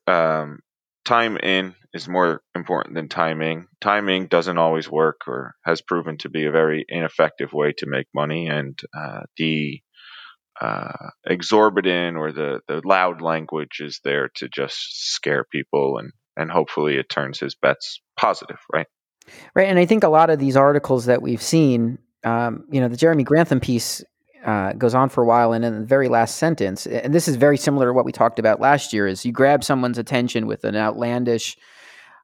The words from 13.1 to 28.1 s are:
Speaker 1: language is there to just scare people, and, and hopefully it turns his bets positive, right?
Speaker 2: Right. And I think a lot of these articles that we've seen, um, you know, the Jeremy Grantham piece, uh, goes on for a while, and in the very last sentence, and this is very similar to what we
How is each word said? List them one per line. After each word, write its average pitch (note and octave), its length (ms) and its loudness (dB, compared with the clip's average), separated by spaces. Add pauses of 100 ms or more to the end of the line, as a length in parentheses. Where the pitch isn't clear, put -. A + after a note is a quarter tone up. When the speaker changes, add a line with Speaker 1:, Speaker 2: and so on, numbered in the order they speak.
Speaker 1:
language D#2+ 600 -4
is D2 240 -12
there C#2 320 -2
to - 120 -10
just - 640 -8
scare C#2+ 320 -2
people, C#2 540 -2
and, - 140 -14 (240)
and D#2+ 140 -6
hopefully D2+ 460 0
it C2 120 -4
turns C#2 300 -6
his C#2 160 -8
bets - 460 -2 (160)
positive, - 420 -2 (140)
right? D#2+ 140 -2 (680)
Speaker 2:
Right. F#3+ 140 4
And F#3 100 2
I F3 80 6
think G#3 180 2
a E3 40 6
lot D#3+ 220 6
of D#3 80 4
these C3+ 180 0
articles C3+ 500 4
that B2 140 4
we've A#2 220 -4
seen, B2+ 560 2 (260)
um, A#2 460 -2
you C#3 100 0
know, B2 80 2
the A#2+ 80 -6
Jeremy D#3 280 4
Grantham C#3+ 360 2
piece, - 420 -4 (420)
uh, G2+ 300 -2
goes A#2 200 2
on C3 140 4
for B2 160 0
a - 20 2
while, A#2 260 6
and A#2 120 0
in A2 160 -2
the G#2+ 60 -8
very C3 220 2
last A#2 280 2
sentence, A#2 500 -2
and A#2+ 260 -4
this E3 140 2
is D3+ 80 2
very C#3+ 220 6
similar C#3 320 2
to B2 40 2
what B2 120 4
we B2+ 80 -6